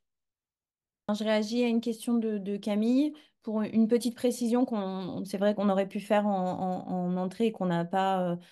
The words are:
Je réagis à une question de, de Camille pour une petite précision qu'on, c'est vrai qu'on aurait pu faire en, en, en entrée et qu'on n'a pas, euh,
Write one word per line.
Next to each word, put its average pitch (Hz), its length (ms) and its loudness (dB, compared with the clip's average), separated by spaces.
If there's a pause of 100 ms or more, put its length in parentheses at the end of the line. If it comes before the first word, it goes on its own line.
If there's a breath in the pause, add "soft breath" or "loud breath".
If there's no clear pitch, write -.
(1120)
Je 214 120 -2
réagis 220 400 2
à - 20 4
une 233 140 2
question 233 340 -2
de, 220 240 0
de 202 180 -4
Camille 233 580 2 (280 loud breath)
pour 220 200 -2
une 214 260 2
petite 240 260 2
précision 240 500 0
qu'on, 190 600 -4
c'est 190 140 -6
vrai 208 180 2
qu'on 202 140 2
aurait 190 180 2
pu 208 100 -6
faire 208 280 2
en, 185 600 -2
en, - 20 -12
en 180 280 -2
entrée 185 300 -2
et 220 60 0
qu'on 185 140 -4
n'a 170 180 0
pas, 190 460 0
euh, 175 60 -2 (160 loud breath)